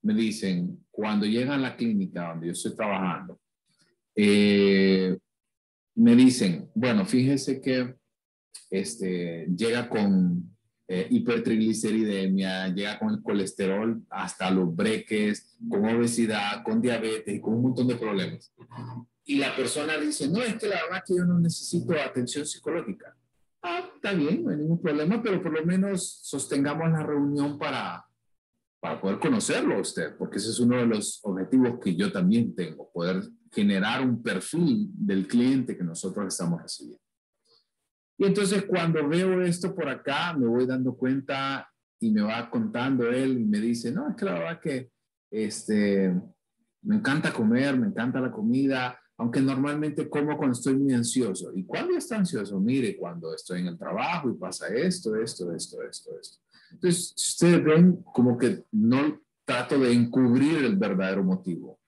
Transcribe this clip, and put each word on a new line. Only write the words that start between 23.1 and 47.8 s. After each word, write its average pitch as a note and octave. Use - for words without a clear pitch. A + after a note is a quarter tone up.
Ah, F4
está G3+
bien, F3
no B3
hay D3+
ningún D#3+
problema, D#3+
pero G3
por E3
lo D#3
menos F#3+
sostengamos D3
la D#3+
reunión C#3+
para, A2+
para E2
poder F#2+
conocerlo D3+
a G2
usted, E2+
porque -
ese A2
es G#2+
uno B2
de A#2+
los G#2+
objetivos A2+
que F#2
yo F#2+
también G2+
tengo, D#2+
poder F#2
generar G#2+
un A#2
perfil A2+
del G2
cliente A#2+
que -
nosotros F#2
estamos E2+
recibiendo. -
Y G3
entonces G3
cuando E3
veo F3+
esto F3+
por D#3
acá, D3
me C3
voy A#2+
dando B2+
cuenta C3+
y A2+
me G#2+
va A2
contando A#2+
él C3
y A2+
me G#2
dice, A#2
No, C4
es G3
que G3+
la F#3+
verdad E3
que, C3+
este, G#2
me G#2+
encanta C3
comer, B2+
me A#2